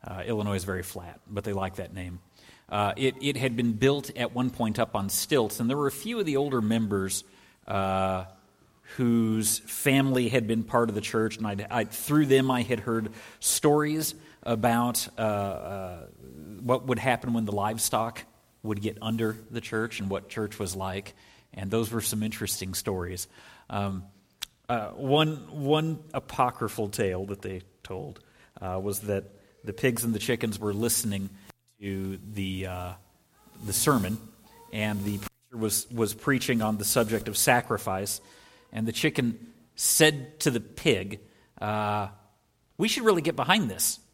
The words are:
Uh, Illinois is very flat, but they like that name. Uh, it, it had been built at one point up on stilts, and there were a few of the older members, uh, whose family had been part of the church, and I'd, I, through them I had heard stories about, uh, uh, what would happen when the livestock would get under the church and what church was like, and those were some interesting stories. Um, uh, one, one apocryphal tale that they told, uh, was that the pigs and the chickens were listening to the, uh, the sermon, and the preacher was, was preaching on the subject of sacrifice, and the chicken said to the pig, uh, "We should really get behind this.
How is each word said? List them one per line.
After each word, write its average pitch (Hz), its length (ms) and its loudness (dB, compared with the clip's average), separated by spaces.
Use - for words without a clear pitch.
Uh, 98 200 -8
Illinois 104 300 -2
is 92 100 -2
very 92 180 -4
flat, 87 460 -12
but 104 160 -6
they 104 80 -4
like 95 240 -4
that 92 160 -10
name. 90 260 -10
Uh, 104 300 0
it, 131 240 2
it 139 160 0
had 127 180 0
been 117 160 2
built 135 460 2
at 120 180 -4
one 123 140 0
point 110 280 -2
up 113 200 0
on 98 100 0
stilts, 113 540 0
and 117 80 2
there 139 80 0
were 143 100 2
a 135 40 2
few 226 280 -6
of 196 60 0
the 147 100 0
older 139 240 2
members, 104 640 2
uh, 95 560 0
whose 113 600 2
family 135 680 2
had 117 180 2
been 110 200 2
part 117 240 2
of 101 60 -4
the 107 40 0
church, 110 380 0
and 110 100 -4
I'd, 101 240 -4
I, 117 140 2
through 147 400 2
them 131 260 6
I 123 120 2
had 113 180 0
heard 113 320 -2
stories 151 760 2
about, 120 600 2
uh, 110 40 -2
uh, 98 760 -2
what 123 260 2
would 123 140 0
happen 123 320 0
when 113 140 2
the 104 80 -2
livestock 110 720 0
would 107 200 -2
get 107 200 -2
under 110 360 0
the 113 100 -6
church 113 400 -4
and 98 80 -4
what 98 180 -4
church 107 320 -6
was 95 160 -4
like, 95 380 -6
and 98 180 -6
those 113 220 0
were 113 80 0
some 107 220 -2
interesting 101 500 -4
stories. 92 560 -4
Um, 98 340 -4
uh, 113 220 -2
one, 151 480 2
one 156 400 2
apocryphal 120 760 -2
tale 95 380 -2
that 98 140 -8
they 95 200 -8
told, 95 360 -10
uh, 95 220 -4
was 98 160 -2
that 101 240 -2
the 107 60 -8
pigs 120 320 0
and 117 100 0
the 104 60 0
chickens 113 400 -2
were 104 140 -2
listening 101 560 0
to 98 400 -4
the, 95 340 -4
uh, 90 260 -6
the 101 60 -6
sermon, 110 460 4
and 107 320 0
the 101 140 -2
preacher - 380 -12
was, 110 320 0
was 113 240 0
preaching 123 480 2
on 107 160 2
the 101 60 -4
subject 110 460 2
of 101 80 -4
sacrifice, 104 840 2
and 113 120 -2
the 113 60 0
chicken 123 600 0
said 147 640 4
to 143 100 4
the 117 80 2
pig, 101 600 0
uh, 104 480 0
"We 214 120 2
should 240 160 0
really 190 160 6
get 143 160 -2
behind 151 320 4
this. - 320 -2